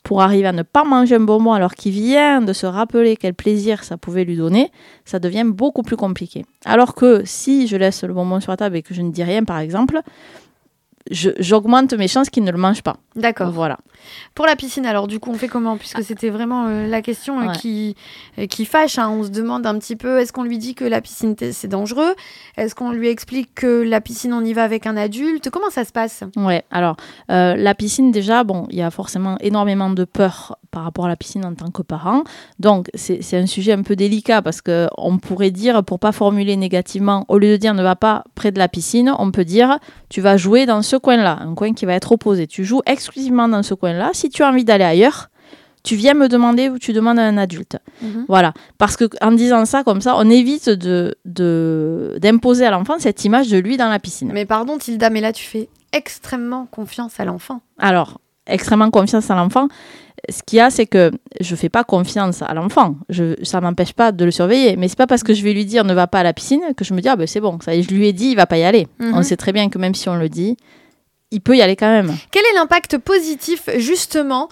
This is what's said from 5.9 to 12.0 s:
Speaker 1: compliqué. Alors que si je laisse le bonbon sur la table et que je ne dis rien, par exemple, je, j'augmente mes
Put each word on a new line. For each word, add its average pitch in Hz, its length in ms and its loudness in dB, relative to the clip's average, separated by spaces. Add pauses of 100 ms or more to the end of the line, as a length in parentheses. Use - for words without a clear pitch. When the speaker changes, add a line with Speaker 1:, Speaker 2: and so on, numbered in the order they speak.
Speaker 1:
compliqué. 185 480 -8 (200)
Alors 247 300 2
que 240 300 6
si 269 420 -2
je 208 100 -4
laisse 190 260 0
le 180 100 -6
bonbon 180 260 -2
sur 190 120 -6
la 185 60 -4
table 196 200 -4
et 160 60 -6
que - 100 -16
je 175 80 -6
ne 170 100 -4
dis 170 120 -6
rien, 202 200 -2
par 170 160 -4
exemple, 233 420 -2 (1080)
je, 175 200 -2 (100)
j'augmente 220 540 2
mes 196 160 -2